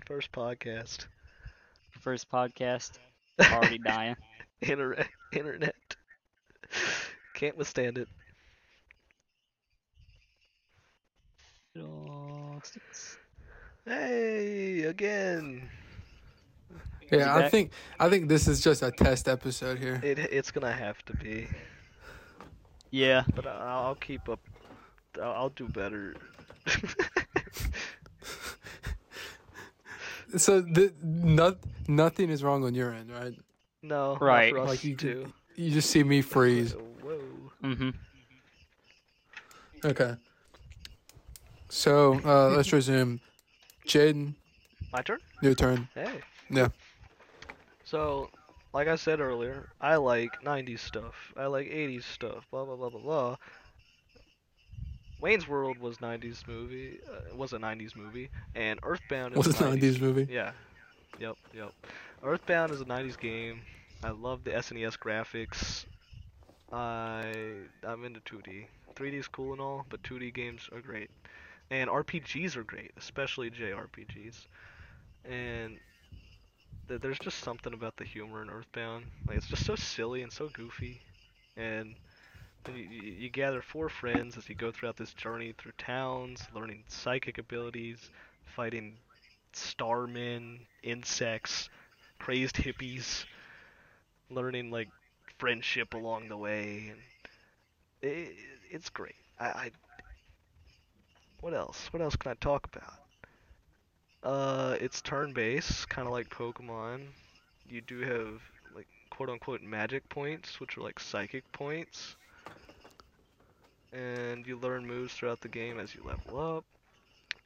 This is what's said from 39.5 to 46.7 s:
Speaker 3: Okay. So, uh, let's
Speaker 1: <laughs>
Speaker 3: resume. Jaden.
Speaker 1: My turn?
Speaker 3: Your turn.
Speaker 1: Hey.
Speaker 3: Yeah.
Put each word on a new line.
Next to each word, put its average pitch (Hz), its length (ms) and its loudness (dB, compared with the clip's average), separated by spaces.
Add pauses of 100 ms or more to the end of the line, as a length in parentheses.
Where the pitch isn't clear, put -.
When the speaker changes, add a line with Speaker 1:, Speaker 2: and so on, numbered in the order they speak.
Speaker 3:
Okay. 131 300 4 (1500)
So, 143 560 10
uh, 139 240 10
let's 139 240 8
Speaker 1:
<laughs> - 0 -
Speaker 3:
resume. 127 480 6 (680)
Jaden. 147 480 6 (560)
Speaker 1:
My 127 120 -2
turn? 220 160 -2 (240)
Speaker 3:
Your 135 120 8
turn. 127 400 4
Speaker 1:
Hey. 190 280 -6 (260)
Speaker 3:
Yeah. 131 200 6 (1160)